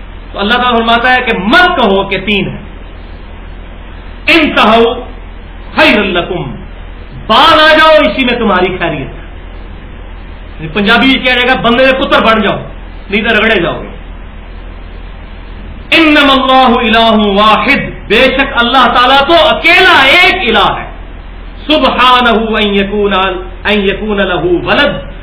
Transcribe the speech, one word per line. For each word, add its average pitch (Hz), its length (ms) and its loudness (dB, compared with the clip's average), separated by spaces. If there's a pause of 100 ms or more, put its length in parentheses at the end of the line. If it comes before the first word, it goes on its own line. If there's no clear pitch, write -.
(320)
تو - 80 -10
اللہ 208 140 0
تعالیٰ 247 240 2
فرماتا 233 340 2
ہے 254 100 4
کہ 226 160 -2
مت 294 300 4
کہو 214 360 2
کہ 190 140 -4
تین 190 320 -2
ہے۔ - 120 -10 (1700)
انتہو 247 680 2 (840)
خیر 240 280 4
لکم، 175 480 -4 (760)
باز 285 260 4
آ 311 240 6
جاؤ، 311 340 6
اسی 269 120 -2
میں 240 160 0
تمہاری 185 380 0
خیریت 156 300 -4
ہے۔ - 160 -14 (1400)
یعنی 160 80 -10
پنجابی 208 400 2
یہ 262 180 2
کہہ 254 80 2
رہے 247 220 2
گا، - 60 -4
بندے 240 240 2
دے 262 120 2
پتر 277 240 2
بن 214 260 2
جاؤ، 143 120 -2 (500)
نہیں 214 120 0
تو 226 140 0
رگڑے 214 280 2
جاؤ 135 180 -4
گے۔ 104 60 -12 (2000)
انما 302 360 4
اللہ 254 680 4
الہ 214 420 4
واحد، 214 680 0
بے 220 140 2
شک 262 320 0
اللہ 247 340 2
تعالیٰ 269 320 4
تو 320 380 4
اکیلا 339 480 4
ایک 349 440 2
الہ 196 300 2
ہے۔ - 140 -12 (760)
سبحانہ 247 720 2
ان 214 340 0
یکون، 202 400 0 (500)
ان 208 160 0
یکون 202 380 -2
لہ 180 260 -2
ولد، 180 800 0